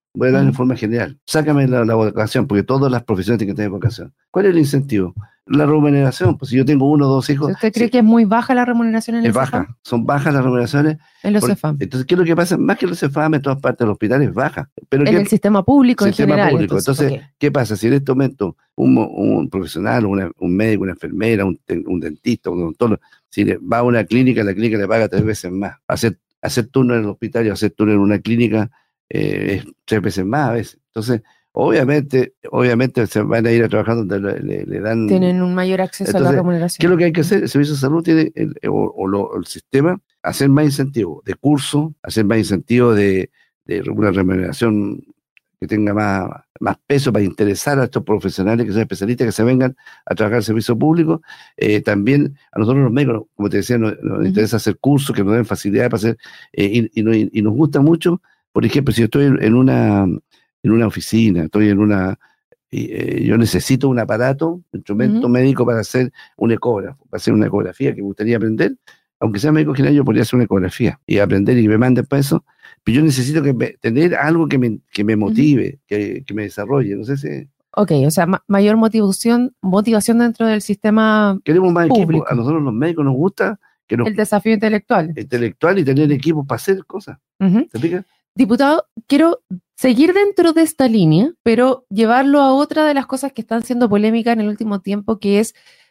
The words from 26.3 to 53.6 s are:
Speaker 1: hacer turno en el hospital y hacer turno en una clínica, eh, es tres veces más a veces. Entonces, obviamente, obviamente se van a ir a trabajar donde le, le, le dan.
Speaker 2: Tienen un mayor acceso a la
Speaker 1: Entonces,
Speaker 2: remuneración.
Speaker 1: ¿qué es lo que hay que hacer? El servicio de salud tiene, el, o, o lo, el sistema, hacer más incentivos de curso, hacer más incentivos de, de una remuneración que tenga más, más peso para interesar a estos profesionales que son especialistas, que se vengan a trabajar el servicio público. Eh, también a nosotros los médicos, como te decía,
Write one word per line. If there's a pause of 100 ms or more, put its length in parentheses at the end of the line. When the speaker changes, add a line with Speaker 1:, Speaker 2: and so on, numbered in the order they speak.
Speaker 1:
hacer
turno
en
el
hospital
y
hacer
turno
en
una
clínica, (440)
eh,
es (120)
tres
veces
más
a
veces.
Entonces, (320)
obviamente, (160)
obviamente
se
van
a
ir
a
trabajar
donde
le,
le,
le
dan.
Speaker 2:
Tienen
un
mayor
acceso
a
la
Speaker 1:
Entonces,
Speaker 2:
remuneración.
Speaker 1:
¿qué
es
lo
que
hay
que
hacer?
El
servicio
de
salud
tiene,
el, (140)
o,
o
lo,
el
sistema, (220)
hacer
más
incentivos
de
curso,
hacer
más
incentivos
de, (360)
de
una
remuneración (560)
que
tenga
más, (300)
más (100)
peso
para
interesar
a
estos
profesionales
que
son
especialistas,
que
se
vengan (300)
a
trabajar
el
servicio
público. (340)
Eh,
también (140)
a
nosotros
los
médicos, (120)
como
te
decía,